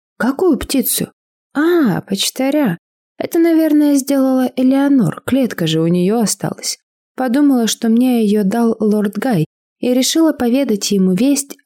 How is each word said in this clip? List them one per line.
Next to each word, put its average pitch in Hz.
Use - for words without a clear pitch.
«Какую 277
птицу?» -
«А, 285
почтаря. 262
Это, -
наверное, 302
сделала 262
Элеонор. 269
Клетка 233
же 160
у 165
неё 180
осталась. -
Подумала, 262
что -
мне 233
её 208
дал 226
лорд 208
Гай, 202
и 247
решила 311
поведать 240
ему 185
весть 269